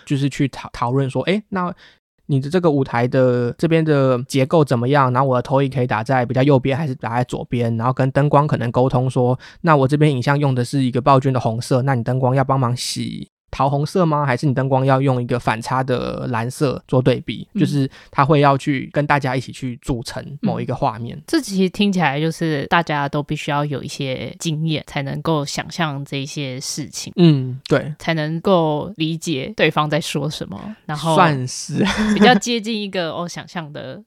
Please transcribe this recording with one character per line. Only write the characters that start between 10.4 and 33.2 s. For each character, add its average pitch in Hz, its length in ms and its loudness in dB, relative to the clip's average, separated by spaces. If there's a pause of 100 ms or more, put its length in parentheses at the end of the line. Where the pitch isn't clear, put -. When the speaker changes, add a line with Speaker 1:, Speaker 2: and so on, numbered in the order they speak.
Speaker 1:
的 120 80 0
是 135 180 0
一 127 80 0
个 120 100 -2
暴 135 200 6
君 135 120 2
的 127 60 0
红 113 220 -2
色， 127 220 0
那 135 120 2
你 117 80 0
灯 127 160 -2
光 127 160 2
要 135 80 4
帮 135 160 0
忙 123 180 0
洗 113 520 -8 (220)
桃 135 200 0
红 143 160 0
色 185 180 0
吗？ 147 220 0
还 127 100 2
是 151 120 0
你 131 40 2
灯 131 160 0
光 131 160 2
要 135 160 4
用 131 220 0
一 120 60 -6
个 123 100 0
反 113 240 -4
差 131 180 -2
的 127 460 -4
蓝 120 240 -4
色 151 380 -2
做 131 120 4
对 131 200 4
比？ - 340 -10
Speaker 2:
嗯。 208 60 0
Speaker 1:
就 - 40 4
是 139 240 0 (220)
他 143 140 2
会 143 160 4
要 139 180 4
去 135 340 -4
跟 147 140 0
大 147 100 2
家 135 200 -2
一 131 40 -2
起 - 120 -10
去 123 280 -8
组 120 220 -4
成 - 180 -10 (220)
某 117 180 -2
一 120 40 -6
个 123 100 -4
画 123 240 -2
面。 117 180 -10
Speaker 2:
嗯。 147 80 -16
这 330 160 0
其 196 220 -6
实 185 80 2
听 202 220 2
起 185 80 0
来 147 200 2
就 160 120 0
是 156 340 -2
大 175 160 2
家 147 260 -2
都 147 140 -2
必 151 140 -6
须 - 160 -6
要 143 120 0
有 147 160 -6
一 - 60 -10
些 131 540 -8
经 160 260 -2
验， 156 220 -2
才 143 140 -6
能 143 200 -6
够 151 220 0
想 156 260 -8
象 143 340 -4
这 139 220 -8
些 135 340 -8
事 - 280 -8
情。 - 260 -12
Speaker 1:
嗯， 135 540 2
对。 147 280 0
Speaker 2:
才 - 180 -4
能 160 260 -4
够 165 560 0
理 160 200 -4
解 156 400 -6
对 156 140 2
方 151 180 0
在 147 120 0
说 143 280 -4
什 - 200 -10
么， 202 280 -14 (100)
然 151 120 -6
后 160 160 0
Speaker 1:
算 151 320 4
是。 - 380 -4 (280)
Speaker 2:
比 202 60 2
较 233 160 8
接 233 260 0
近 214 220 -4
一 202 80 -8
个， 175 220 -4
哦， 170 160 -6